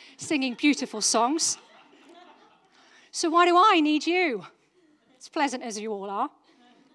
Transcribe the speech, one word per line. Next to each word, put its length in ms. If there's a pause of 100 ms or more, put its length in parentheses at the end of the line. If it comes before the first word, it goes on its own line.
(180)
singing 360
beautiful 480
songs. 560 (1500)
So 180
why 160
do 120
I 240
need 260
you? 380 (720)
As 100
pleasant 340
as 160
you 120
all 180
are. 200 (640)